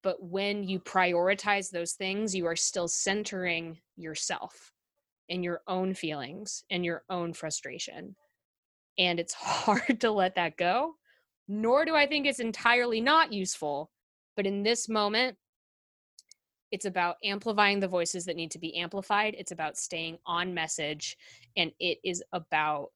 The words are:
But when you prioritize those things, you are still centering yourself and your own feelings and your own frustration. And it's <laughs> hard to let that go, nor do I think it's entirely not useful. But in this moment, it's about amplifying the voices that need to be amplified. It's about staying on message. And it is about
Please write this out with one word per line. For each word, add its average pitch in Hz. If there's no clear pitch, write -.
But 190
when 196
you 185
prioritize 190
those 170
things, 196
you 175
are 165
still 175
centering 180
yourself -
and 180
your 175
own 185
feelings 156
and 180
your 170
own 175
frustration. -
And 175
it's 170
<laughs> -
hard -
to 226
let 190
that 170
go, 240
nor 226
do 320
I 285
think 285
it's 277
entirely 233
not 294
useful. 156
But 202
in 202
this 233
moment, 220
it's 196
about 175
amplifying 202
the 196
voices 175
that 170
need 165
to 165
be 165
amplified. 202
It's 190
about 160
staying 165
on 175
message. 156
And 170
it 175
is 175
about 151